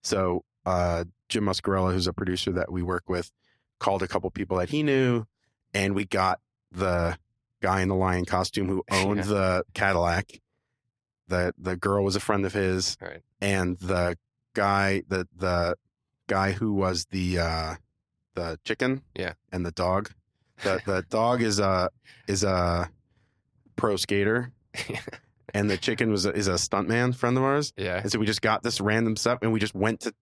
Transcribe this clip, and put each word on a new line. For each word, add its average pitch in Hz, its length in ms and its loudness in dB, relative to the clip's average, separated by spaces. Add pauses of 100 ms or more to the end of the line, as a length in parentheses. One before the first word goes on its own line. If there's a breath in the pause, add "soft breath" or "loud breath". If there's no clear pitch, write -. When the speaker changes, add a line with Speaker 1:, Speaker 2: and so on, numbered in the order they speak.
Speaker 1:
So, 92 400 0 (220)
uh, 87 400 0 (240)
Jim 104 160 -2
Muscarella, 95 480 0
who's 92 120 0
a 85 80 -2
producer 92 380 -2
that 90 200 -2
we 90 120 -4
work 90 260 -4
with, 90 220 -2 (480)
called 98 240 0
a 92 40 -4
couple 92 220 -2
people 95 280 -4
that 90 120 0
he 151 140 0
knew, 127 420 2 (480)
and 98 220 2
we 101 100 0
got 95 340 2 (320)
the 87 460 0 (460)
guy 95 180 2
in 95 80 2
the 95 60 2
lion 92 300 2
costume 92 420 -2
who 95 200 -2
Speaker 2:
<laughs> - 40 -4
Speaker 1:
owned 98 260 2
Speaker 2:
Yeah. 95 80 -2
Speaker 1:
the 95 380 2 (100)
Cadillac. 90 680 0 (880)
The, 90 300 0
the 92 180 -4
girl 98 280 2
was 95 120 0
a 101 40 0
friend 101 260 0
of 92 80 -4
his, 92 480 0
Speaker 2:
Right. 87 200 -14 (200)
Speaker 1:
and 95 380 0
the 87 380 0 (360)
guy, 98 540 2
the, 92 280 -2
the 87 400 0 (520)
guy 98 240 2
who 104 220 -2
was 92 360 0
the, 90 300 -2
uh, 80 360 -4 (600)
the 85 280 -6
chicken 131 380 -2 (140)
Speaker 2:
Yeah. 87 180 -6 (180)
Speaker 1:
and 90 140 -4
the 87 60 -4
dog. 92 400 -2 (500)
The, 95 200 0
Speaker 2:
<laughs> - 40 -12
Speaker 1:
the 92 240 0
dog 117 320 2
is 107 180 2
a, 92 300 2 (380 loud breath)
is 98 160 0
a 87 480 0 (840)
pro 107 200 0
skater, 107 560 0 (240)
Speaker 2:
<laughs> - 800 -12
Speaker 1:
and 104 160 0
the 92 60 0
chicken 113 340 0
was 95 160 0
a, 98 60 0
is 98 140 0
a 92 60 2
stuntman 110 600 0
friend 123 200 0
of 131 80 2
ours. 143 320 0
Speaker 2:
Yeah. 92 240 -4
Speaker 1:
And 104 120 -4
so 117 80 0
we 107 80 2
just 107 160 -2
got 110 180 2
this 120 180 -4
random 110 360 2
stuff, 120 260 0
and 113 100 2
we 113 80 2
just 107 160 -2
went 104 260 0
to 113 200 -4